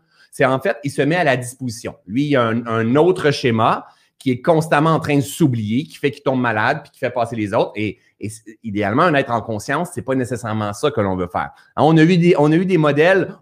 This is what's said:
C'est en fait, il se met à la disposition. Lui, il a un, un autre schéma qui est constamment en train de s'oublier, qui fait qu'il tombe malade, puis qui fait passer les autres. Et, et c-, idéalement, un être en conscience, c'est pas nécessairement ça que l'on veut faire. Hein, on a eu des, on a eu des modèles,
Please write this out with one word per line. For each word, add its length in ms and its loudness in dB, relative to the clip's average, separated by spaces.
C'est 140 -2
en 160 2
fait, 220 -2
il 80 -6
se 120 -2
met 140 0
à 80 0
la 120 2
disposition. 600 -10
Lui, 180 -2
il 120 0
a 80 4
un, 220 -2
un 300 0
autre 340 2
schéma 560 0
qui 120 -2
est 100 -2
constamment 500 2
en 100 2
train 160 0
de 40 2
s'oublier, 640 0
qui 120 -20
fait 140 -2
qu'il 120 -16
tombe 180 -2
malade, 420 0
puis 100 -20
qui 60 -20
fait 120 -4
passer 260 -4
les 160 -4
autres. 220 0
Et, 240 -6
et 120 -8
c-, 320 -20
idéalement, 400 -2
un 120 2
être 160 -2
en 120 -2
conscience, 500 -6
c'est 80 -10
pas 140 -4
nécessairement 580 -4
ça 180 -2
que 120 -4
l'on 120 0
veut 160 -4
faire. 200 -6
Hein, 60 2
on 160 6
a 40 6
eu 140 4
des, 220 4
on 120 4
a 60 2
eu 80 2
des 140 0
modèles, 640 2